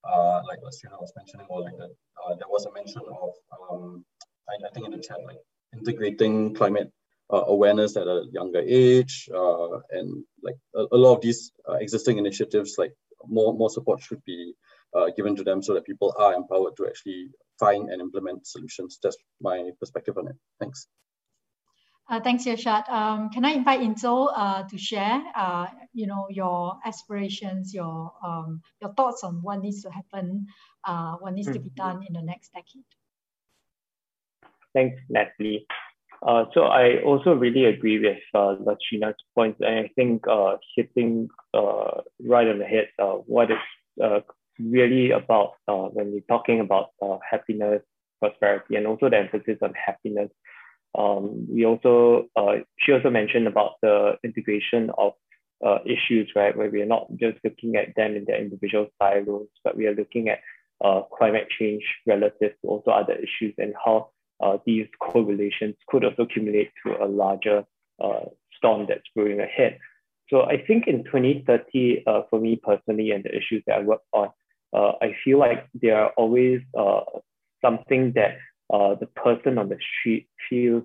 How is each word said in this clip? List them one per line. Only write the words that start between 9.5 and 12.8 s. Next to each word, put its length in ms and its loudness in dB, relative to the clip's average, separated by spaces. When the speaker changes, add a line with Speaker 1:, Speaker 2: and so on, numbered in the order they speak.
Speaker 1:
and 320 -10
like 160 -10
a, 160 -2
a 60 4
lot 180 10
of 60 -6
these, 320 -4
uh, 60 -4
existing 420 -2
initiatives, 600 -2
like 160 -4